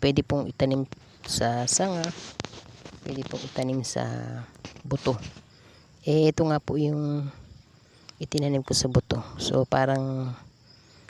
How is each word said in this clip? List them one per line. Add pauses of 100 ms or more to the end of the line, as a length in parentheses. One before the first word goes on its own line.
pwede
pong
itanim (400)
sa
sanga, (1040)
pwede
pong
itanim
sa (800)
buto. (880)
Eh,
ito
nga
po
yung (880)
itinanim
ko
sa
buto. (160)
So,
parang (720)